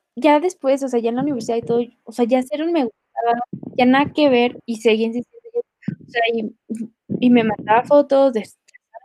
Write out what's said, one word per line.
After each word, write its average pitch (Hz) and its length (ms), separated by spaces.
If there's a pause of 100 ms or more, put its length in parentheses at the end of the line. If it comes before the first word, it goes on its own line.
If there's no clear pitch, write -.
(160)
ya 294 240
después, 277 440
o 269 40
sea, 247 120
ya 226 100
en 233 60
la 262 80
universidad 247 340
y 233 60
todo, 240 180 (220)
o 233 80
sea, 240 140
ya 254 180
cero 302 280
me 320 120
gustaba, - 580 (360)
ya 247 100
nada 277 260
que 294 160
ver, 240 380
y 226 100
seguía 220 300
insistiendo, 240 320 (500)
o - 200
sea, - 120 (120)
y, 220 220 (640)
y 247 120
me 240 120
mandaba 220 400
fotos 277 500
de, 214 100 (600)